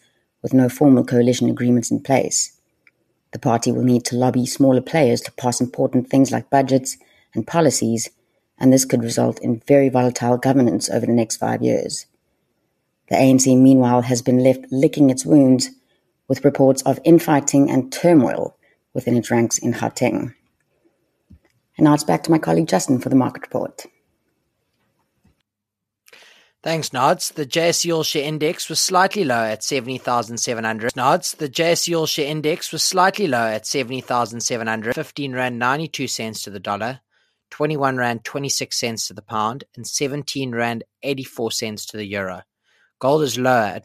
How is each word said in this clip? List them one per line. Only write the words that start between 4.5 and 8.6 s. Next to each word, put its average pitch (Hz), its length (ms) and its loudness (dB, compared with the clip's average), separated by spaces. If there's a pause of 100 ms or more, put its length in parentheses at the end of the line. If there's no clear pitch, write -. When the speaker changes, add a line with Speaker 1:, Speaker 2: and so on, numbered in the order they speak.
Speaker 1:
players 127 420 2
to - 100 -14
pass - 280 -2
important 127 480 -2
things 135 220 2
like 120 200 -6
budgets 131 460 0 (380)
and 113 100 -4
policies, 120 680 0 (480)
and 131 140 6